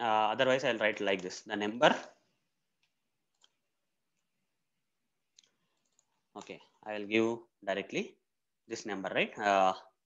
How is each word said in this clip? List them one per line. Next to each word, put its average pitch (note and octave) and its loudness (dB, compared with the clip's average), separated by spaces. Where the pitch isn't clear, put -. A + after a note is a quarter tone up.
uh, G#2+ 2
otherwise B2+ 2
I'll A#2+ 0
write G#2+ 0
like G2 0
this, F2+ -10
the G#2+ -8
number. A2 4
Okay, G2 -14
I G#2+ -6
will G#2 -8
give A2+ 2
directly G2 -6
this A2+ -10
number, F#2+ -6
right? F3 -2
Uh, G2 4